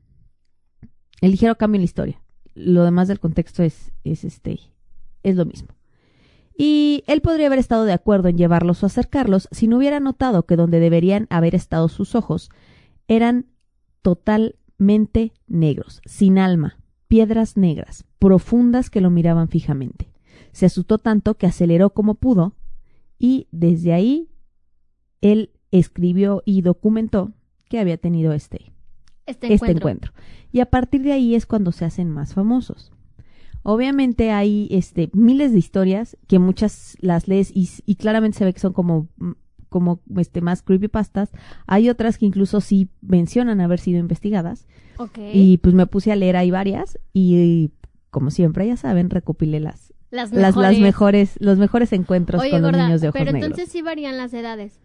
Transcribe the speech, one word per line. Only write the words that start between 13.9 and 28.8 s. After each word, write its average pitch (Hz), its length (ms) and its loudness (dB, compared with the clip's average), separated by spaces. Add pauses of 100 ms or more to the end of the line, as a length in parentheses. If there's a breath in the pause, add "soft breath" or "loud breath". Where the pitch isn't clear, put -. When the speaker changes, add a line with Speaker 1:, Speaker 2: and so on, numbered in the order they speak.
Speaker 1:
totalmente 214 1300 0 (160)
negros, 160 560 -2
sin 190 340 2
alma, 180 400 0 (300)
piedras 220 480 2
negras, - 480 -2 (140)
profundas 233 720 2
que 214 100 -2
lo 185 100 2
miraban 165 380 2
fijamente. 143 600 -6 (420 soft breath)
Se - 140 0
asustó 190 320 0
tanto 208 380 -2
que 190 100 -2
aceleró 175 440 2
como 214 240 -2
pudo 208 400 0 (640)
y 262 320 0
desde 170 420 0
ahí 262 360 0 (920)
él 214 300 2 (220)
escribió 180 720 0
y 190 180 0
documentó 214 680 -2 (360)
que 233 120 -6
había 175 160 -2
tenido 165 360 -2
este, - 400 -12 (540)